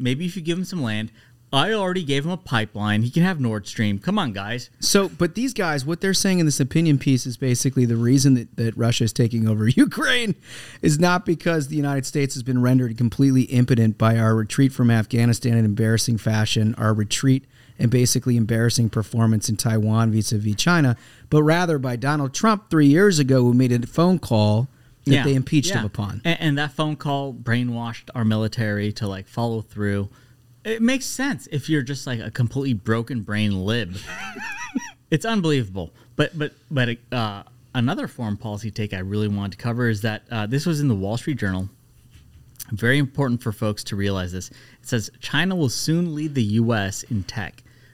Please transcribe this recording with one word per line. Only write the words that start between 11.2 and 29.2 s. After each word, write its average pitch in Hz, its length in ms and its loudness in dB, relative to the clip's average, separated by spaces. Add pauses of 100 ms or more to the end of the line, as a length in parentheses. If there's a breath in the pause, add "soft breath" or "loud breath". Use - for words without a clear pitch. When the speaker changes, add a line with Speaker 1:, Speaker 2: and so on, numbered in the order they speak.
Speaker 2:
because 160 440 0
the 151 80 -4
United 143 280 -2
States 139 300 -2
has 131 80 -8
been 123 180 0
rendered 123 380 2
completely 127 460 4
impotent 120 520 2
by 110 220 4
our 110 160 4
retreat 131 400 2
from 120 160 2
Afghanistan 117 680 2
in 113 80 4
embarrassing 110 540 2
fashion, 107 580 0
our 110 160 2
retreat 131 540 0 (320 soft breath)
and 117 120 2
basically 123 460 2
embarrassing 113 540 2
performance 110 580 0
in 107 80 0
Taiwan 110 560 2
vis-a-vis 107 420 0
China, 147 440 2 (320 loud breath)
but 151 120 6
rather 160 360 2
by 127 180 -4
Donald 139 380 -2
Trump 214 340 2
three 151 200 6
years 175 300 6
ago, 131 220 4
who 123 140 4
made 127 180 4
a 120 140 0
phone 175 320 2
call 107 500 2 (380 soft breath)
that 139 80 6
Speaker 1:
Yeah, 139 100 2
Speaker 2:
they 139 100 2
impeached 135 360 0
Speaker 1:
yeah. 196 80 0
Speaker 2:
him 110 80 -2
upon. 101 400 -6
Speaker 1:
And, 165 140 0
and 147 180 0
that 147 140 -4
phone 151 240 -4
call 139 360 -4
brainwashed 117 800 -4
our 117 120 0
military 107 640 -2
to, 104 160 -6
like, 95 180 -10